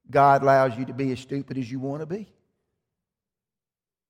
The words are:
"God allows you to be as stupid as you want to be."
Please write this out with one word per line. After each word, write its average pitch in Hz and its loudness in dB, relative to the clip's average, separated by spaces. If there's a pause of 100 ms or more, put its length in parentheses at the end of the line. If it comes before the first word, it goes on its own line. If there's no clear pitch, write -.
(100)
"God 139 6
allows 135 4
you 127 -6
to 120 -12
be 131 -4
as 123 -8
stupid 139 -10
as 123 -8
you 135 -8
want 139 -8
to 156 -10
be." 190 -10 (1800)